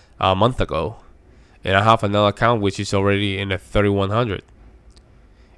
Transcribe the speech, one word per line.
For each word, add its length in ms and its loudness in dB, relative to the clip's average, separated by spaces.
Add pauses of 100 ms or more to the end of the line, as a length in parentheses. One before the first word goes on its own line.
(200)
a 160 2
month 260 0
ago. 360 -4 (640)
And 140 0
I 60 2
have 200 4
another 240 2
account 340 0
which 180 -2
is 140 -8
already 460 0
in 100 -6
the 80 -4
thirty-one 520 0
hundred. 340 -4 (1120)